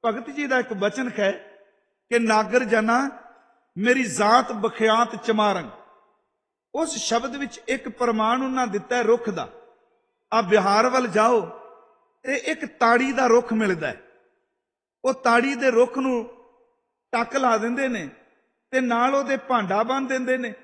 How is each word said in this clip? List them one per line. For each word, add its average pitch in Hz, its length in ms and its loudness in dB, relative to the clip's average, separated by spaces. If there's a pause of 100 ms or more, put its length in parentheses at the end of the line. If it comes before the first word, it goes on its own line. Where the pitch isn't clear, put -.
ਭਗਤ 226 240 -4
ਜੀ 285 180 -6
ਦਾ 254 120 2
ਇੱਕ 254 140 -4
ਬਚਨ 208 460 -2
ਹੈ 202 120 2 (760)
ਕਿ 233 100 2
"ਨਾਗਰ 220 440 2
ਜਨਾ 226 460 0 (680)
ਮੇਰੀ 247 260 2
ਜ਼ਾਤ 214 480 2
ਬਖਿਆਤ 220 640 0
ਚਮਾਰੰ।" 208 540 0 (1040)
ਉਸ 320 220 -4
ਸ਼ਬਦ 240 380 -4
ਵਿੱਚ - 320 -10
ਇੱਕ 254 220 -4
ਪ੍ਰਮਾਣ 233 520 0
ਉਹਨਾਂ 262 260 -2
ਦਿੱਤਾ 208 280 -4
ਹੈ 247 80 0
ਰੁੱਖ 226 260 2
ਦਾ। 160 200 -6 (840)
ਆ 226 80 4
ਬਿਹਾਰ 202 480 4
ਵੱਲ 254 180 0
ਜਾਓ 214 340 2 (840)
ਤੇ 269 120 -4
ਇੱਕ 311 300 -6
ਤਾੜੀ 247 460 2
ਦਾ 254 160 0
ਰੁੱਖ 233 260 4
ਮਿਲਦਾ 185 340 0
ਹੈ। 113 140 -10 (1040)
ਉਹ 254 80 2
ਤਾੜੀ 247 420 2
ਦੇ 254 160 2
ਰੁੱਖ 247 260 2
ਨੂੰ 254 320 -2 (840)
ਟੱਕ 233 240 -4
ਲਾ 247 220 2
ਦਿੰਦੇ 247 300 -2
ਨੇ 196 220 -6 (600)
ਤੇ 262 100 0
ਨਾਲ 247 340 0
ਉਹਦੇ 277 220 0
ਭਾਂਡਾ 208 460 0
ਬੰਨ੍ਹ 262 240 -2
ਦਿੰਦੇ 254 300 -2
ਨੇ 233 160 -8 (100)